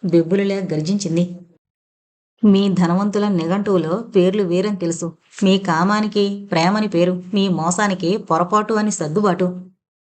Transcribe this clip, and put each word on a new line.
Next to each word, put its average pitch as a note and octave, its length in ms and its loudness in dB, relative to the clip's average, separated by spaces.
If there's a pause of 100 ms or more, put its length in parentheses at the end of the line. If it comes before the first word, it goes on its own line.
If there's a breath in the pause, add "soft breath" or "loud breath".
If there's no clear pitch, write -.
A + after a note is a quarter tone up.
బెబ్బులిలా F#3 500 2
గర్జించింది. E3+ 840 -2 (1080)
మీ G3 240 4
ధనవంతుల F#3+ 580 0
నిఘంటువులో F3+ 680 0
పేర్లు G3+ 480 2
వేరని F#3 320 0
తెలుసు. E3+ 380 -6 (300)
మీ F#3+ 140 4
కామానికి G3+ 920 0
ప్రేమని G3+ 360 0
పేరు, F3+ 360 0 (100)
మీ G3 140 2
మోసానికి F3+ 680 0
పొరపాటు G#3 560 0
అని G#3+ 180 0
సర్దుబాటు. F3+ 760 -2 (420)